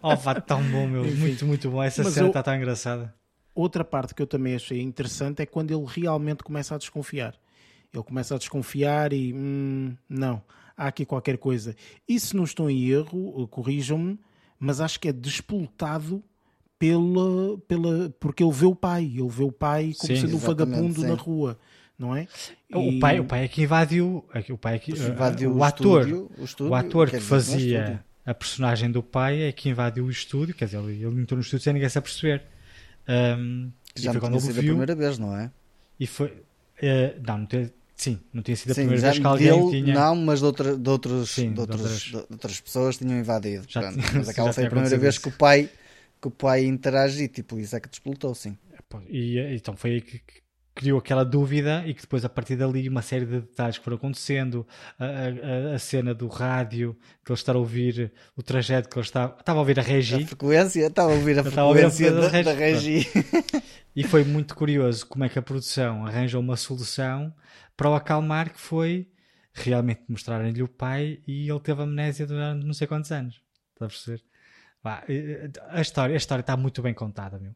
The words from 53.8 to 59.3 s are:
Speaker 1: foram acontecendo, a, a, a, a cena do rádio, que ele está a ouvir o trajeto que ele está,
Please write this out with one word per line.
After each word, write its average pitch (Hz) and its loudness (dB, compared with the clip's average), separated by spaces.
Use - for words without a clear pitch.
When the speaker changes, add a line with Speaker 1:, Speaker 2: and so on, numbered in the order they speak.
Speaker 1:
foram 120 -4
acontecendo, 131 -4
a, 127 -6
a, 131 -4
a, - -2
a 127 -2
cena 123 -2
do 117 -6
rádio, 120 -2
que - -4
ele 120 -2
está - -2
a 123 4
ouvir 120 0
o 131 -10
trajeto 127 0
que - -8
ele 117 -4
está, 127 -2